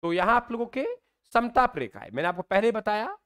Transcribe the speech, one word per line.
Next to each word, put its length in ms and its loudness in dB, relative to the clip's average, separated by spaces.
तो 100 -2
यहाँ 240 2
आप 160 -2
लोगों 140 -4
के 200 -6
समताप 460 2
रेखा 220 -8
है, 100 -16
मैंने 180 -2
आपको 140 -4
पहले 300 2
बताया 540 -4